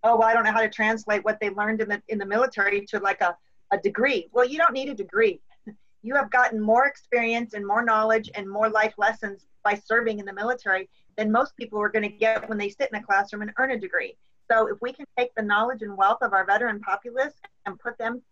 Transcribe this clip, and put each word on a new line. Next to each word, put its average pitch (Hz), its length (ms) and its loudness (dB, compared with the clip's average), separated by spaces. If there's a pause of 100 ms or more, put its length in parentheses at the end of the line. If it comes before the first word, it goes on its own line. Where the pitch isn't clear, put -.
"Oh, 233 140 6
well, 220 120 6
I 226 60 4
don't 233 100 4
know 220 80 2
how 220 80 2
to 220 80 2
translate 214 560 -2
what 214 160 0
they 208 80 -2
learned 208 320 -2
in 208 80 -2
the, 202 200 -4
in 220 100 -4
the 196 80 -6
military 202 600 0
to, 208 120 -4
like, 196 240 0
a, 175 120 2 (360)
a 196 80 2
degree." 208 540 0
Well, 247 140 4
you 285 120 -6
don't 330 160 2
need 269 160 -6
a 262 40 -8
degree. 196 460 0 (600)
You 240 140 -4
have 247 140 0
gotten 247 300 2
more 226 260 4
experience 233 680 -2
and 202 120 -8
more 214 160 0
knowledge 220 520 2
and 196 160 -8
more 214 180 0
life 214 300 2
lessons 208 480 -2 (180)
by 208 100 2
serving 220 440 0
in 196 80 -10
the 196 80 -10
military 202 560 -2 (260)
than 214 160 0
most 254 240 2
people 214 240 -6
are 208 80 0
gonna 214 200 -2
get 220 400 0
when 214 100 -4
they 202 100 -4
sit 262 240 -4
in 214 60 -6
a 208 40 -10
classroom 202 400 -2
and 208 140 -10
earn 262 140 0
a 247 80 -4
degree. 180 380 -6 (340)
So 220 160 4
if 202 160 -4
we 247 100 -4
can 277 140 -16 (100)
take 247 180 -2
the 220 80 -4
knowledge 214 380 0
and 202 160 -10
wealth 196 240 4
of 214 140 -2
our 190 100 4
veteran 214 360 0
populace 240 540 -4 (300)
and 196 140 -12
put 233 180 -10
them 240 240 -6 (120)